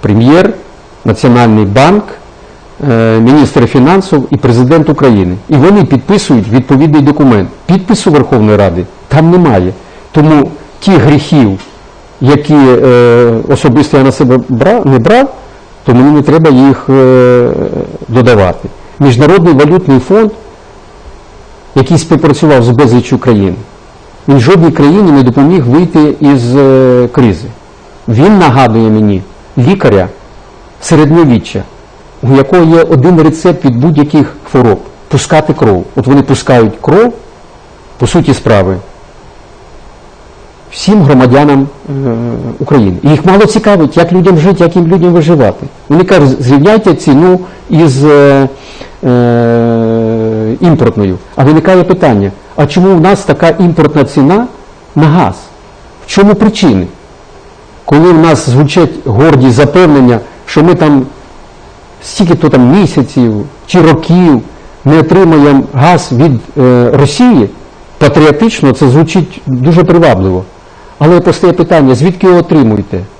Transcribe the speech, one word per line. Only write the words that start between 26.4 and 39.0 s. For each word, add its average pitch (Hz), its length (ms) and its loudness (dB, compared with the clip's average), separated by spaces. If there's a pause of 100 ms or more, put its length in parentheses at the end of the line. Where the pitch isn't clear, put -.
е, 131 560 2
кризи. 113 340 -2 (640)
Він 165 300 2
нагадує 117 520 0
мені 104 320 0 (360)
лікаря 123 500 0 (720)
середньовіччя, 151 840 0 (600)
у 127 120 0
якого 160 420 2
є 165 60 4
один 156 400 2
рецепт 160 420 -2
від 123 120 0
будь-яких 147 560 0 (180)
хвороб: 113 280 0 (300)
пускати 156 440 -2
кров. 98 320 -2 (120)
От 127 100 -4
вони 139 160 2
пускають 120 580 0
кров, 220 340 0 (840)
по - 80 -4
суті 147 280 -2
справи, 95 420 -2 (1900)